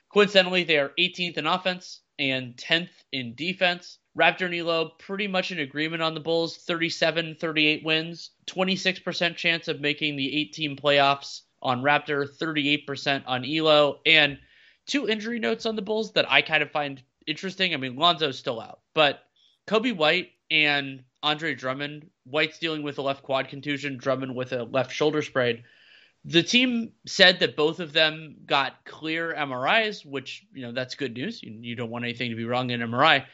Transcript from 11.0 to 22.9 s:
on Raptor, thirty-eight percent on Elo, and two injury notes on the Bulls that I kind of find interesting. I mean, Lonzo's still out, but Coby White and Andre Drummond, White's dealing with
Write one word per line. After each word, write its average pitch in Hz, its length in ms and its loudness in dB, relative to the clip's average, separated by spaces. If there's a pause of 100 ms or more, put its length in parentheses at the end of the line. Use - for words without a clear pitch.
on 123 180 0
Raptor, 143 480 2
thirty-eight 147 580 -2
percent 139 400 -2
on 127 200 -2
Elo, 151 580 4
and 151 340 6 (480)
two 269 220 0
injury 220 300 -4
notes 226 260 -2
on 220 120 -4
the 214 60 -4
Bulls 214 300 -4
that - 180 2
I 143 120 8
kind 151 200 0
of 139 80 -6
find 139 320 -4 (240)
interesting. 180 460 -4
I 151 60 -2
mean, 127 180 -6
Lonzo's 156 420 2
still 120 220 -6
out, - 200 -16 (140)
but 143 260 4 (460)
Coby 220 300 0
White 165 340 2 (200)
and 143 540 0 (180)
Andre 151 320 -2
Drummond, 143 560 -8 (140)
White's 156 340 -2
dealing 156 240 -4
with 147 160 -8